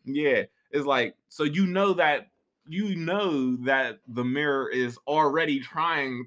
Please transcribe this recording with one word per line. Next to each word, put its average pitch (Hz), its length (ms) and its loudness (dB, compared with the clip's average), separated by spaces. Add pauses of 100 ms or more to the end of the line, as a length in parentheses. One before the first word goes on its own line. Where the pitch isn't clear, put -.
Yeah. 135 380 2 (260)
It's 143 160 -2
like, 127 280 2 (140)
so - 160 -4
you 165 220 2
know 190 260 2
that, 151 360 2 (380)
you 185 300 -4
know 165 600 0 (100)
that 131 420 0
the 123 160 -4
mirror 139 460 0
is 123 360 -2
already 151 540 2
trying 139 680 -4